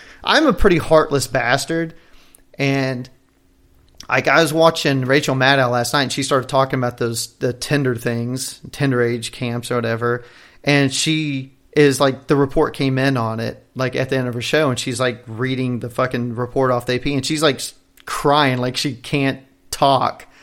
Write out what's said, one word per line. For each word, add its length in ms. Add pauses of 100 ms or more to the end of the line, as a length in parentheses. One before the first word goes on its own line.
(240)
I'm 240
a 60
pretty 260
heartless 480
bastard, 680 (640)
and, 500 (1040)
like, 180
I 140
was 120
watching 480
Rachel 340
Maddow 360
last 220
night, 100
and 80
she 120
started 240
talking 300
about 200
those, 300 (100)
the 160
Tinder 420
things, 640 (120)
Tinder 300
age 300
camps 400
or 40
whatever, 500 (380)
and 300
she 600 (220)
is, 240
like, 280
the 80
report 400
came 240
in 180
on 220
it, 260 (100)
like, 200
at 140
the 80
end 100
of 80
her 60
show, 280
and 100
she's, 200
like, 280
reading 520
the 100
fucking 460
report 360
off 140
the 80
A 60
P, 160
and 100
she's, 160
like, 140
s-, 180 (320)
crying, 540
like, 180
she 180
can't 460 (300)
talk 560 (160)